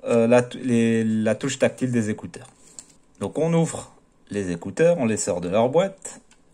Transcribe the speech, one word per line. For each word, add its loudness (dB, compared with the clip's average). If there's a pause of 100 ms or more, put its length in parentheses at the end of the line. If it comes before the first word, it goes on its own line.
euh, 4
la 6
t-, -10
les, 2
la 0
touche -6
tactile 0
des 0
écouteurs. -10 (720)
Donc -6
on 0
ouvre -2 (360)
les -4
écouteurs, 0
on 0
les 0
sort -4
de -6
leur 2
boîte. -2 (320)